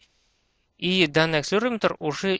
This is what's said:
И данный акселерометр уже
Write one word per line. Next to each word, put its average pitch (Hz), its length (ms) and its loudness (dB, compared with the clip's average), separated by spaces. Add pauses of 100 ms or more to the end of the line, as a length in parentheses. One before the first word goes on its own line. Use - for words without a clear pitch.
(800)
И 180 280 2
данный 156 320 2
акселерометр 208 600 0
уже 175 400 -2